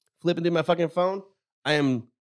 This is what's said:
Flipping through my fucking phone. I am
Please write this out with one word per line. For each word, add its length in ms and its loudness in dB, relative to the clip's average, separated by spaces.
Flipping 240 -2
through 80 2
my 80 2
fucking 280 0
phone. 320 -2
I 80 0
am 340 0